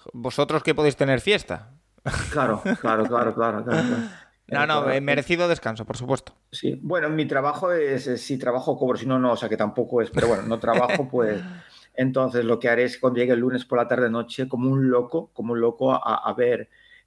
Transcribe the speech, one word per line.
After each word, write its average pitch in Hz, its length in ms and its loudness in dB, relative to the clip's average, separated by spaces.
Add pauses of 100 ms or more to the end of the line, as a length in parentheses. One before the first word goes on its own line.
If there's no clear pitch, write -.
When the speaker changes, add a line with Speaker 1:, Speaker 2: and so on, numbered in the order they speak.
(120)
Speaker 1:
vosotros 139 500 -2
que 156 120 2
podéis 147 220 2
tener 135 240 2
fiesta. - 500 -2 (600)
Speaker 2:
Claro, 120 320 0
claro, 113 420 0
claro, 120 300 0
claro, - 0 -
claro, 110 300 -2
claro. 160 220 0
Speaker 1:
<laughs> 233 420 -6 (220)
No, 143 100 0
no, 151 200 2
Speaker 2:
Claro. 139 120 0
Speaker 1:
eh, 139 100 0
merecido 147 440 0
descanso, 113 380 -2
por 110 140 -8
supuesto. 127 360 -4 (160)
Speaker 2:
Sí, - 300 -4
bueno, 156 300 0
mi 156 160 0
trabajo 147 440 0
es, 143 360 0
es, 123 160 -4
sí, 131 160 -4
trabajo, 127 400 -2
cobro, 123 180 0
si 113 80 -8
no, 131 140 0
no, 127 140 2
o 110 40 0
sea, 113 100 -6
que 107 120 -2
tampoco 113 420 0
es, 107 80 0
pero - 180 0
bueno, 107 180 2
no 113 140 -2
trabajo, 123 480 2
Speaker 1:
<laughs> 131 40 -12
Speaker 2:
pues, 107 320 0 (500)
entonces 131 540 0
lo 117 120 2
que 120 120 2
haré 120 140 4
es 123 120 -4
cuando 123 220 2
llegue 123 160 4
el 117 60 2
lunes 127 260 0
por 123 100 -2
la 120 100 2
tarde 123 220 2
noche, 117 400 -4
como 127 220 0
un 135 180 4
loco, 123 460 0
como 117 180 -6
un 117 80 -2
loco 117 320 2
a, 110 220 0
a 110 180 -2
ver 120 380 0 (360)